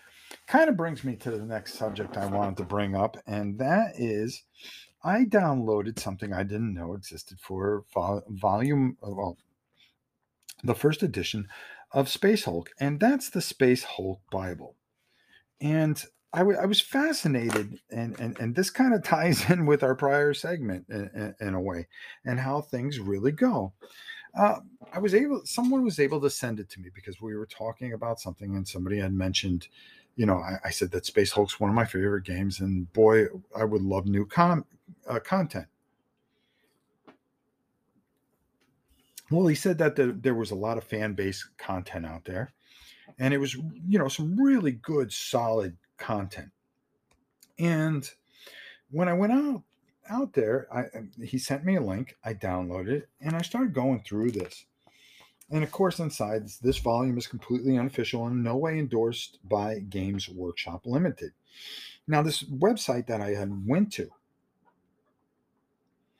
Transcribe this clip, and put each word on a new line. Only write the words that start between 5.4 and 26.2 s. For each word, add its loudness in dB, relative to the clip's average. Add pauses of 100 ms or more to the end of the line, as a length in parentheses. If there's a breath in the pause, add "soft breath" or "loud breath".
something -6
I 0
didn't -2
know -6
existed -14
for -4
vol-, -2
volume, 2
uh, -12
well, -6 (1300 soft breath)
the 2
first 2
edition -2 (440 loud breath)
of 0
Space 2
Hulk, -4
and 0
that's 2
the -2
Space 4
Hulk -6 (100)
Bible. -6 (840 soft breath)
And 2 (300)
I -6
w-, 4
I 0
was 2
fascinated, 0 (100)
and, -6
and, -6
and -2
this 0
kinda 4
<laughs> -8
ties 2
in 4
with 6
our 4
prior 4
segment -4
in, -6
in, -6
in 0
a 0
way, -4 (360 loud breath)
and -2
how -2
things -4
really 0
go. 0 (640 loud breath)
Uh, 4 (340)
I -4
was 2
able, 4
someone 2
was 0
able 2